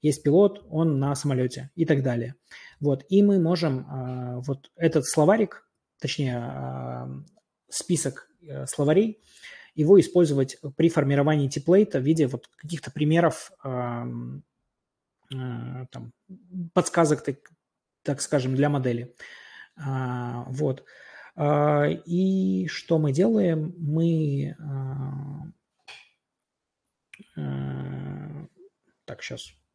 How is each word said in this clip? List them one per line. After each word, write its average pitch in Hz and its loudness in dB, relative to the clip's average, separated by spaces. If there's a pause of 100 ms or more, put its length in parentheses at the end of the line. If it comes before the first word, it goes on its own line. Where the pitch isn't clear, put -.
Есть 147 0
пилот, 190 4
он 156 0
на 139 0
самолёте 131 -2
и 160 0
так 139 2
далее. 120 -4 (440)
Вот. 139 0
И 196 6
мы 196 4
можем, 160 0
а, 127 -6
вот 135 -8
этот 160 -2
словарик, 190 2 (320)
точнее, 131 -4
а, 127 -8 (600)
список, - -4 (180)
э, 139 -10
словарей, 170 2 (560)
его 165 8
использовать 143 2 (200)
при 165 6
формировании 143 2
темплейта 175 4
в 127 -4
виде 156 2
вот 127 -6
каких-то 151 -12
примеров, 156 2 (120)
ам, 123 -6 (920)
э, 127 -8
там, 120 -16 (600)
подсказок, 165 2
так, 139 -4 (680)
так 139 -4
скажем, 131 -2
для 139 2
модели. 127 -2 (640)
А, 127 -6
вот. 135 -4 (500)
А, 147 2 (180)
и 190 0
что - 0
мы 151 2
делаем? 180 2
Мы, 156 0
а, 139 -8 (1900)
э, 67 -8 (600)
так, - -14
щас. - -14 (220)